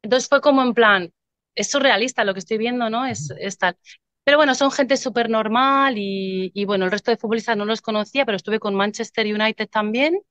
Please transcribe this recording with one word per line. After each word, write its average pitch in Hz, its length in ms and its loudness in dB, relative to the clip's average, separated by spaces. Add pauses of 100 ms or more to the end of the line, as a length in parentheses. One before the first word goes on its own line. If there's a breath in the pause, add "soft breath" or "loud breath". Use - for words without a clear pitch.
Entonces 240 260 0
fue 277 120 4
como 269 220 4
en 240 120 0
plan, 202 380 4 (440)
es 214 140 -4
surrealista 254 540 2
lo 196 100 0
que 190 60 -6
estoy 214 180 -4
viendo, 233 320 -2
¿no? 240 160 -4
Es, 233 320 -8
es 190 200 -10
tal. 180 180 0 (480 loud breath)
Pero 285 140 6
bueno, 285 160 4
son 269 160 2
gente 269 260 0
súper 233 340 -2
normal 254 680 2
y, 190 560 -4
y 202 120 -4
bueno, 190 180 0
el 185 80 0
resto 208 180 -2
de 226 60 2
futbolistas 220 400 -2
no 208 80 -4
los 214 180 -2
conocía, 220 420 -2
pero 220 120 -2
estuve 214 240 -4
con 202 140 -4
Manchester 214 520 -2
United 214 420 -2
también. 247 520 0 (100)